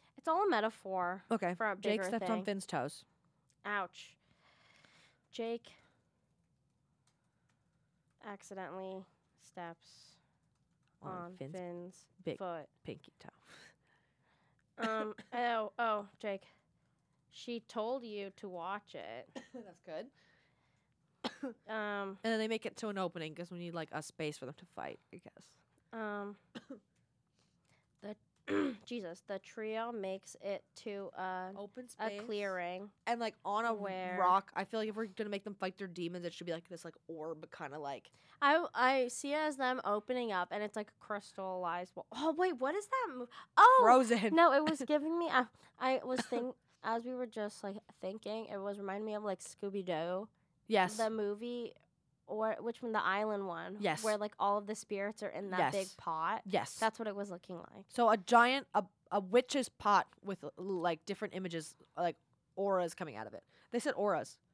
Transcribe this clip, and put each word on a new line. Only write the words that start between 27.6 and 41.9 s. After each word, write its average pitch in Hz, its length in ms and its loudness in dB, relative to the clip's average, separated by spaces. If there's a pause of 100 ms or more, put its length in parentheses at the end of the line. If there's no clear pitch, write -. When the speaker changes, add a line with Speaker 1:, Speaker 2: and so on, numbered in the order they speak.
Speaker 1:
the, 269 800 -4
<clears throat> - 60 -20
Jesus, 185 400 -8
the 196 140 -6
trio 220 520 -6
makes 190 480 -6
it 196 220 -4 (220)
to 202 320 -8
a, 185 400 -6
Speaker 2:
Open 208 300 -12 (120)
Speaker 1:
a 214 100 -4
Speaker 2:
space. 202 180 -6
Speaker 1:
clearing. 196 640 -4 (180)
Speaker 2:
And, 233 120 2
like, 226 140 -2 (100)
on 208 200 0
a 233 100 2
Speaker 1:
where 185 460 -4
Speaker 2:
rock, 185 340 6
I 196 100 -2
feel 226 160 -4
like 214 80 0
if 208 80 -6
we're 220 100 -2
gonna 208 240 -6
make 202 140 -4
them 202 100 -8
fight 190 240 -6
their 196 100 -8
demons, 175 360 -6
it 170 80 -6
should 175 140 -12
be, 170 60 -2
like, 170 160 -6
this, 170 160 -12
like, 160 120 -14 (120)
orb 160 360 -8 (120)
kinda, 147 220 -8
like 139 320 -8 (300)
Speaker 1:
I, 311 240 6 (100)
I 254 340 4
see 277 240 -4
it 302 60 2
as 302 180 0
them 254 280 0
opening 220 480 0
up, 180 200 0
and 208 100 -2
it's, 208 140 -6
like, 208 140 -6
a - 140 -20
crystallized 185 920 -4